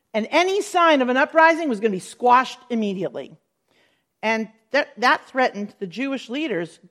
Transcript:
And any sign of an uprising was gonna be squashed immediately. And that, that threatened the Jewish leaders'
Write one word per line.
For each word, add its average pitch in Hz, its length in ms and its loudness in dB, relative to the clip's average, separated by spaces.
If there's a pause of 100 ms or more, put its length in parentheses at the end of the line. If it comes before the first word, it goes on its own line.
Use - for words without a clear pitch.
(120)
And 220 180 -4
any 370 320 0
sign 330 400 2
of 240 60 -2
an 247 80 0
uprising 320 520 2
was 214 120 -2
gonna 220 100 0
be 190 80 -4
squashed 247 640 0 (100)
immediately. 190 680 -4 (880)
And 220 260 -2 (220)
that, 285 180 0 (100)
that 247 280 2
threatened 208 520 -2
the 202 80 -10
Jewish 254 420 -8
leaders' 220 500 -6 (120)